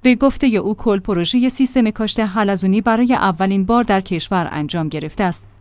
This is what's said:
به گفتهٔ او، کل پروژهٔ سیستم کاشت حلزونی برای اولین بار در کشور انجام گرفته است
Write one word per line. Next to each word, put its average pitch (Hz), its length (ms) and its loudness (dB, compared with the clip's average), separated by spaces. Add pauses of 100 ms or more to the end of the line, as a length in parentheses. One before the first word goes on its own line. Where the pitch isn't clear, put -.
به 247 120 6
گفتهٔ 262 420 2
او، 202 180 -2
کل 208 240 0
پروژهٔ 196 500 0
سیستم 247 420 0
کاشت 220 300 -4
حلزونی 196 600 0
برای 240 340 2
اولین 190 500 0
بار 233 180 2
در 196 180 2
کشور 180 520 -4
انجام 151 360 -4
گرفته 156 360 -4
است 175 220 -4 (140)